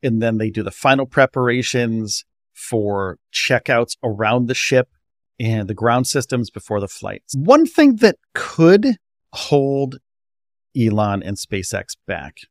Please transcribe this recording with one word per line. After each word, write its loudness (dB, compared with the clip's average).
And 0
then 0
they -2
do -6
the -6
final 0
preparations 0
for -4
checkouts 0
around 0
the -4
ship 0
and -2
the -6
ground 0
systems -2
before -6
the -6
flights. -14
One 4
thing 4
that 4
could 4
hold -2
Elon 0
and -8
SpaceX -8
back -10